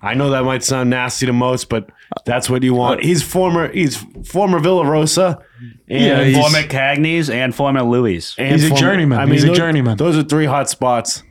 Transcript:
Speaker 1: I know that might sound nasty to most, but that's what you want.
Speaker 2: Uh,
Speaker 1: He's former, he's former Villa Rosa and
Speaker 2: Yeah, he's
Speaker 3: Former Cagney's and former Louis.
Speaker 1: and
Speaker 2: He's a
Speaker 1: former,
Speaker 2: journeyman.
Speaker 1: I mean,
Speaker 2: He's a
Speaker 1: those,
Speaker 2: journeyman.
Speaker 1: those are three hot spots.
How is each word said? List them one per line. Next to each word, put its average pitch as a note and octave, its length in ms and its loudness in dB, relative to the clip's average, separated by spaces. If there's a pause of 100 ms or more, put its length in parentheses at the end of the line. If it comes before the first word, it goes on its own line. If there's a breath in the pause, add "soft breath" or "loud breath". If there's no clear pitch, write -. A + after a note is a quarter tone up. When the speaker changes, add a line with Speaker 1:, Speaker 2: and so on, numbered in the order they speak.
Speaker 1:
I G#2 140 -6
know C#3 160 0
that C3 140 0
might C3 180 -2
sound B2+ 280 -2
nasty B2+ 360 -2
to B2+ 60 0
most, B2 360 0
but A2+ 220 -4 (340 soft breath)
that's B2 240 -2
what B2+ 140 0
you B2+ 100 2
want. B2 280 0
Speaker 2:
Uh, - 20 -6
Speaker 1:
He's F3 200 0
former, F3 500 -2
he's C#3+ 240 -2 (280)
former F3+ 360 0
Villa E3+ 280 2
Rosa D#3 500 0 (500 loud breath)
and - 160 -2
Speaker 2:
Yeah, C3+ 200 4
he's C3+ 140 4
Speaker 3:
Former D3+ 300 2
Cagney's C#3+ 600 0
and B2 240 -2
former C#3 280 0
Louis. A#2+ 560 0
Speaker 1:
and C3+ 140 0
Speaker 2:
He's D3+ 120 4
a - 40 2
Speaker 1:
former, C#3 120 2
Speaker 2:
journeyman. D#3+ 380 2
Speaker 1:
I C3+ 60 0
mean, C#3+ 100 4
Speaker 2:
He's D3 100 2
a D3+ 40 6
Speaker 1:
those, F3 100 4
Speaker 2:
journeyman. D3 380 0
Speaker 1:
those D3+ 200 0
are D#3 60 2
three D3+ 240 0
hot C3+ 240 -2
spots. B2 600 -2